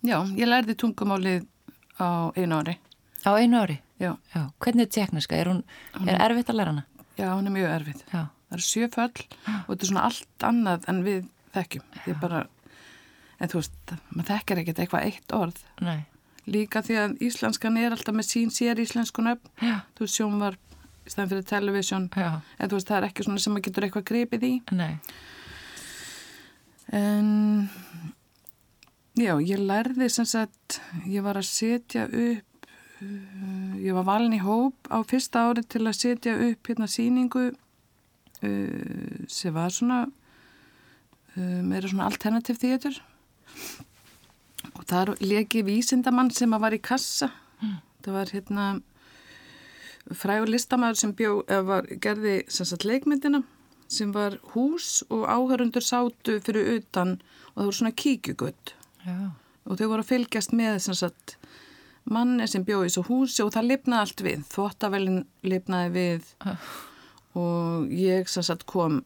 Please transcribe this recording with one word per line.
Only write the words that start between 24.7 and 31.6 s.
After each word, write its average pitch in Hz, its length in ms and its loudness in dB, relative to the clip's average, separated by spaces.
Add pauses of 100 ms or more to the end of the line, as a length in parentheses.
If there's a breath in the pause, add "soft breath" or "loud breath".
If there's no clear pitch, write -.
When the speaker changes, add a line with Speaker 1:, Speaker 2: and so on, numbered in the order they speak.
Speaker 2:
Nei. 160 280 -2 (1900 loud breath)
Speaker 1:
En, 208 840 4 (1500 loud breath)
já, 220 260 4
ég 196 200 2
lærði 233 480 2
sem 233 180 2
sagt, - 520 -4 (300 loud breath)
ég 196 160 0
var 202 140 -2
að 185 100 -4
setja 226 560 0